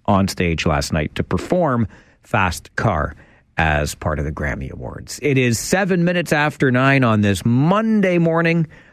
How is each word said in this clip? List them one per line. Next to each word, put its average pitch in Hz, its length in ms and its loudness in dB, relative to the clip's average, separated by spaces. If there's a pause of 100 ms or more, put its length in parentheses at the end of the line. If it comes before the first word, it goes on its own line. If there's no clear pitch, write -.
on 98 220 2
stage 85 360 -2
last 73 280 -2
night 78 240 -4
to - 80 -4
perform 123 640 0 (340)
Fast - 540 -4
Car 80 380 -2 (440)
as 76 360 0
part 76 240 -6
of 76 60 -6
the 80 80 -6
Grammy - 380 -8
Awards. - 520 -14
It 139 140 0
is 123 220 2
seven 185 460 0
minutes 175 280 -2
after 147 380 2
nine 131 340 4
on 107 160 4
this 101 240 2
Monday 185 720 2
morning, 165 500 2 (260)